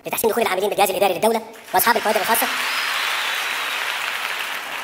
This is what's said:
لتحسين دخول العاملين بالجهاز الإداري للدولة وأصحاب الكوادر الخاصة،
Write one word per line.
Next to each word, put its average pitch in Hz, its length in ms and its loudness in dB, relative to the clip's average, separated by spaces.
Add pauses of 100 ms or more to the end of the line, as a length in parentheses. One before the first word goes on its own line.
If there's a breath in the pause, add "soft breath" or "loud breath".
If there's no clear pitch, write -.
لتحسين 214 240 0
دخول 226 120 2
العاملين 190 260 2
بالجهاز 196 220 4
الإداري 185 240 4
للدولة 220 280 2 (320)
وأصحاب 190 220 4
الكوادر 208 240 2
الخاصة، 233 260 2 (2250)